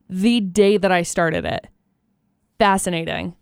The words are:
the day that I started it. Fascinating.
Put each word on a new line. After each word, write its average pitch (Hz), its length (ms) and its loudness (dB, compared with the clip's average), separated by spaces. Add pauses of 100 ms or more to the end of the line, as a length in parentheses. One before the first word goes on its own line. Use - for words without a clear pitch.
the 220 320 0
day 202 380 2
that 185 120 0
I 180 120 2
started 170 420 -2
it. - 240 -6 (880)
Fascinating. 180 840 -2